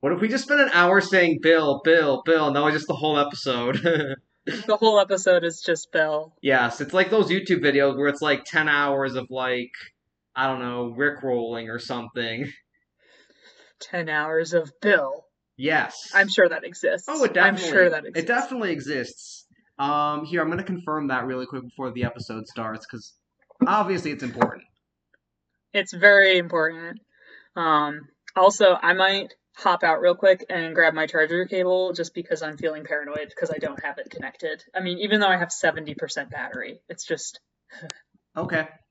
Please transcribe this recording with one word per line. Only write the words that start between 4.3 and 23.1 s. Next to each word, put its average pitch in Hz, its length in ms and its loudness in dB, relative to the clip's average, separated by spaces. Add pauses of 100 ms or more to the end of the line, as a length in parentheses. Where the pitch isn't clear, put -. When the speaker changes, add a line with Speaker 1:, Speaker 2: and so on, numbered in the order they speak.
Speaker 2:
The 214 320 -2
whole 214 240 6
episode 185 440 4
is 165 200 -6
just - 280 -4
Bill. 156 500 -2
Speaker 1:
Yes, 131 400 0
it's 143 140 -6
like 185 160 4
those 214 180 2
YouTube 190 340 0
videos 139 320 4
where 143 120 0
it's, 143 160 -2
like, 147 200 0
ten 156 240 -2
hours 139 460 0
of, 127 160 -6
like, 127 400 -4 (680)
I 131 120 0
don't 131 120 -2
know, 123 380 -6
Rickrolling 120 720 -2
or 113 80 -8
something. 117 760 -8 (1300)
Speaker 2:
Ten 170 300 -6
hours 160 440 -2
of 160 180 0 (100)
Bill. 196 440 2 (320)
Speaker 1:
Yes. 156 380 -2 (200)
Speaker 2:
I'm 196 120 4
sure 190 220 4
that 160 140 -6
exists. 175 440 -4
Speaker 1:
Oh, 294 160 -2
it 202 140 0
Speaker 2:
I'm 196 180 4
sure 180 320 4
Speaker 1:
definitely, - 20 4
Speaker 2:
that 151 160 -4
Speaker 1:
it - 40 -14
Speaker 2:
exists. 165 180 -6
Speaker 1:
definitely 240 440 -4
exists. 135 760 -10 (300)
Um, 147 480 -2
here, 165 160 -2
I'm 156 80 -2
gonna 170 140 -4
confirm 156 460 -6
that 127 180 -2
really 127 180 -6
quick 131 160 -10
before 123 300 -10
the 123 140 -4
episode 113 420 -10
starts, 110 400 -10
'cause - 260 -18 (540)